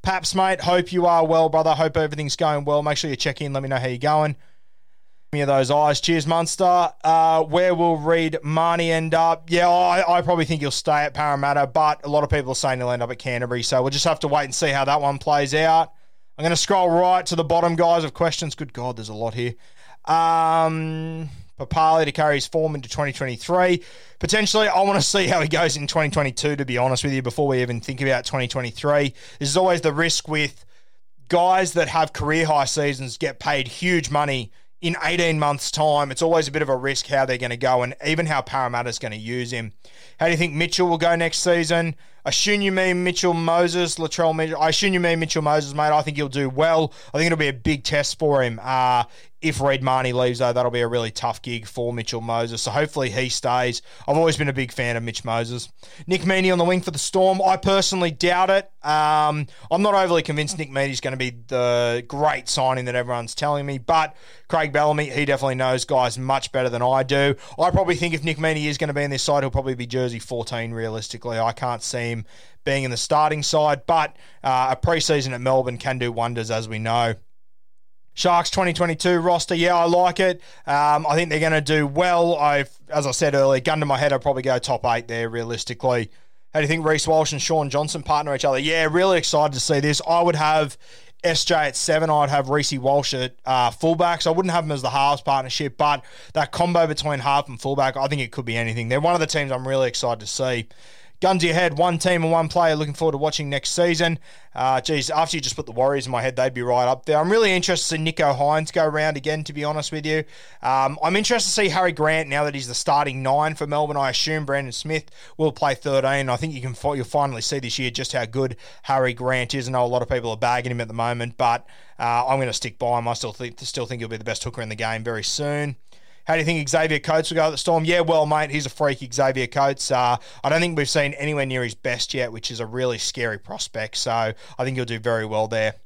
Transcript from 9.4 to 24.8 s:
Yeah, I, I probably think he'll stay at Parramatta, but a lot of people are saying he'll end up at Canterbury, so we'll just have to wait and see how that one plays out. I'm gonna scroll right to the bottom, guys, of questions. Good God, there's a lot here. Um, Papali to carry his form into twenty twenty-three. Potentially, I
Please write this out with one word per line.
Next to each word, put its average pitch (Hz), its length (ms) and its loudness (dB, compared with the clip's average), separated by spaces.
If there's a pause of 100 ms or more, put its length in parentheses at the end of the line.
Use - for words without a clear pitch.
Yeah, 170 160 4
I, 175 520 4
I - 20 4
probably 170 240 2
think 156 160 -2
he'll 143 100 -2
stay 147 340 0
at 143 100 -4
Parramatta, 143 540 2
but 151 360 2
a 143 60 -6
lot 147 140 4
of 143 40 -4
people 135 240 0
are - 20 -2
saying 127 260 0
he'll 123 100 -2
end 120 120 0
up 120 80 -4
at 123 80 -8
Canterbury, 123 440 -4
so 131 180 2
we'll 131 80 2
just 139 160 -2
have 165 160 0
to 156 80 -2
wait 147 160 2
and 131 100 -8
see 160 140 0
how 139 160 2
that 143 160 2
one 143 160 0
plays 143 380 0
out. 165 400 4 (420)
I'm 151 60 -8
gonna 170 120 0
scroll 180 360 2
right 180 340 4
to 175 100 -4
the 165 100 0
bottom, 170 320 2
guys, 170 280 4
of 139 80 -6
questions. 160 420 -2
Good 147 200 -12
God, 123 240 -6
there's 107 100 -12
a 110 60 -12
lot 110 180 -4
here. 120 220 -4 (500)
Um, 160 1300 0 (280)
Papali 160 460 2
to 143 80 -2
carry 151 240 2
his 131 100 -4
form 156 300 -2
into 123 120 -10
twenty 143 240 -4
twenty-three. 175 680 0 (380)
Potentially, 208 480 2
I 180 140 2